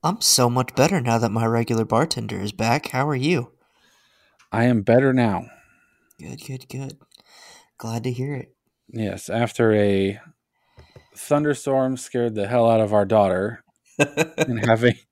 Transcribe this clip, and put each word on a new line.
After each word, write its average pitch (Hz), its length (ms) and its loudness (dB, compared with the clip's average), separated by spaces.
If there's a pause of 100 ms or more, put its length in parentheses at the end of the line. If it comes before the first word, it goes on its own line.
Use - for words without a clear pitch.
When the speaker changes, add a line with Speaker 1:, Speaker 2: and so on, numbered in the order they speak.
Speaker 1:
I'm 175 180 -2
so - 280 4
much 123 260 -2
better 160 260 2
now 117 180 0
that 113 120 0
my 113 140 -2
regular 113 400 0
bartender 113 560 -2
is 104 120 -8
back. 117 360 -2
How 135 200 -2
are 147 80 -2
you? 135 360 -2 (960)
Speaker 2:
I 113 140 0
am 120 180 2
better 127 300 4
now. 113 340 0 (720)
Speaker 1:
Good, - 280 -14
good, 131 220 -12
good. 135 300 -12 (800)
Glad 113 260 -6
to 127 80 -4
hear 131 220 -6
it. 127 200 -12 (340)
Speaker 2:
Yes, 101 400 -6
after 113 460 0
a 98 460 2 (960)
thunderstorm 135 800 -2
scared 120 380 -4
the 101 140 -2
hell 117 220 4
out 113 100 4
of 104 140 0
our 104 100 4
daughter 101 600 0 (160)
Speaker 1:
<laughs> - 180 -20
Speaker 2:
and - 680 -2
having 117 300 4 (180)